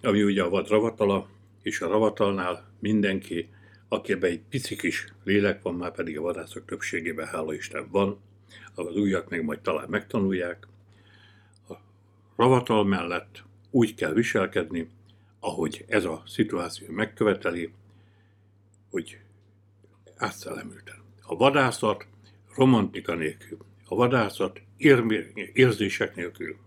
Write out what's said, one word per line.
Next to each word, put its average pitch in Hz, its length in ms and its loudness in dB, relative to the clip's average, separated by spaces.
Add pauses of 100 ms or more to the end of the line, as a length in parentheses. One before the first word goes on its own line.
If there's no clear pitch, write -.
ami 104 220 4
ugye 98 200 2
a 87 60 0
vad 95 180 0
ravatala, 107 600 2 (320)
és - 200 -6
a 87 60 -4
ravatalnál 98 920 0
mindenki, 98 680 -2 (380)
aki - 240 -4
ebben 92 200 0
egy 85 180 -6
pici 127 260 -6
kis - 380 -6 (100)
lélek 101 380 2
van, 87 140 -6
már 90 160 -6
pedig 82 260 -8
a 76 40 -8
vadászok 82 440 -8
többségében, 82 640 -6
hála 78 260 -6
Isten, 71 380 -10
van, 98 280 0 (560)
az 85 200 -8
újak 95 340 0
még 85 120 -4
majd 76 180 -6
talán 80 300 -4
megtanulják, 95 760 -4 (1000)
a - 40 -14 (600)
ravatal 120 500 4
mellett 87 580 -2 (260)
úgy - 260 2
kell - 180 -2
viselkedni, 92 760 0 (500)
ahogy - 480 -4
ez 107 180 2
a 80 200 -6
szituáció - 680 -4
megköveteli, 90 800 -2 (1160)
hogy - 300 -10 (1000)
átszellemülten. - 800 -10 (260)
A - 140 -6
vadászat 127 720 2 (480)
romantika 120 600 4
nélkül, - 420 -6 (300)
a 90 80 -6
vadászat 113 680 0 (160)
érmi-, 117 480 6 (280)
érzések 107 640 2
nélkül 85 400 -10 (120)